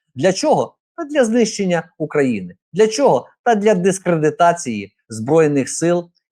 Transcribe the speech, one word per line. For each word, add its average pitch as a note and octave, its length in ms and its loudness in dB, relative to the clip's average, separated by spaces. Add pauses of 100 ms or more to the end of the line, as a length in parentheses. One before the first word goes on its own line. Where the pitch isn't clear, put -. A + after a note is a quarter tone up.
(140)
Для F3 180 0
чого? F#3+ 420 0 (220)
Та E4+ 60 -10
для C#4+ 220 0
знищення G3+ 720 -2
України. B2+ 580 -4 (180)
Для G#3+ 140 4
чого? G#3+ 400 0 (160)
Та A#3+ 120 2
для G#3 200 2
дискредитації E3+ 1160 0 (160)
Збройних C#3+ 600 0
сил, F3 400 -2 (220)